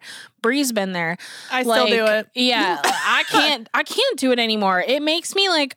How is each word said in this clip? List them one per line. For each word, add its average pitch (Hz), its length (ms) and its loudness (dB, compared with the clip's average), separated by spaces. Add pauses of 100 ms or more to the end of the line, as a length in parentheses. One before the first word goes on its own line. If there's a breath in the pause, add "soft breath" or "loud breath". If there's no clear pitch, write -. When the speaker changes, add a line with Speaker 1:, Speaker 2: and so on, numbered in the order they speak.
(420 loud breath)
Speaker 1:
Bree's 262 300 0
been 196 220 -2
there. 170 240 -2 (340 loud breath)
Speaker 2:
I 262 100 0
still 247 260 2
do 233 160 2
Speaker 1:
Like, 214 220 2
Speaker 2:
it. - 80 -20
Speaker 1:
yeah, 220 480 0
Speaker 2:
<laughs> - 20 -2
Speaker 1:
I 233 460 0
can't, 285 440 0
I 285 100 0
can't 453 340 -2
do 262 140 2
it 247 80 2
anymore. 208 480 2
It 277 160 0
makes 320 320 -2
me, 392 140 2
like, 294 280 0